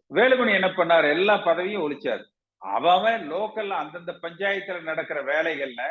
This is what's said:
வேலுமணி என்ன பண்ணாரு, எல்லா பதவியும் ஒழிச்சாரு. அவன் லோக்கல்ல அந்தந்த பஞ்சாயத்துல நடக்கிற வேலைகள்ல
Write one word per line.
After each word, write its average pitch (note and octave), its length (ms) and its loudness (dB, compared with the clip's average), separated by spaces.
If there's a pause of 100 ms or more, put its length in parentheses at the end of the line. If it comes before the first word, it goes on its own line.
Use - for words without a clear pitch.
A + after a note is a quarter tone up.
(140)
வேலுமணி A#3+ 380 4
என்ன F#3+ 160 2
பண்ணாரு, E3 420 4
எல்லா F#3+ 240 4
பதவியும் F3+ 480 0
ஒழிச்சாரு. C#3+ 420 -4 (380)
அவன் E3+ 720 2
லோக்கல்ல G#3 360 -6
அந்தந்த E3+ 440 -8
பஞ்சாயத்துல F#3 720 -6
நடக்கிற D#3+ 420 -6
வேலைகள்ல C#3 680 -4